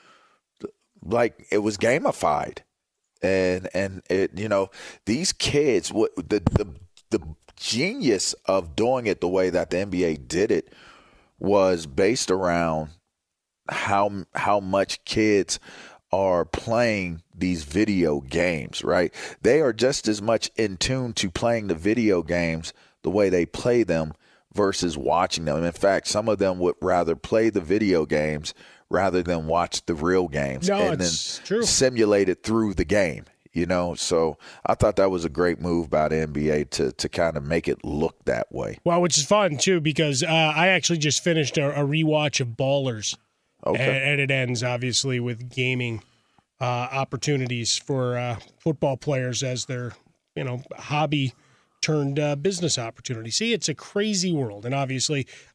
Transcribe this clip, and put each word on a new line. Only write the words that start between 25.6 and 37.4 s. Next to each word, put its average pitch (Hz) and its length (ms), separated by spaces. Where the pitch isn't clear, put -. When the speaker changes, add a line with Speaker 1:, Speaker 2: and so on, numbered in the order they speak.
Speaker 1:
in 85 60
fact, 98 360
some 107 200
of 104 120
them 92 200
would 90 220
rather 87 340
play 110 340
the 101 120
video 90 440
games 76 480
rather 90 340
than 82 240
watch 85 380
the 87 80
real 87 340
games 69 400
Speaker 2:
No, 196 240
Speaker 1:
and 90 100
Speaker 2:
it's 82 360
Speaker 1:
then - 80
Speaker 2:
true. 226 180
Speaker 1:
simulate 110 640
it 90 160
through 110 300
the 87 100
game, 80 400
you 87 120
know? 87 300
So 82 420
I 110 100
thought 107 220
that 98 120
was 90 140
a 82 60
great 85 320
move 85 280
by 76 200
the 78 80
N 78 160
B 76 160
A 76 160
to, 67 260
to - 160
kind 82 300
of 71 80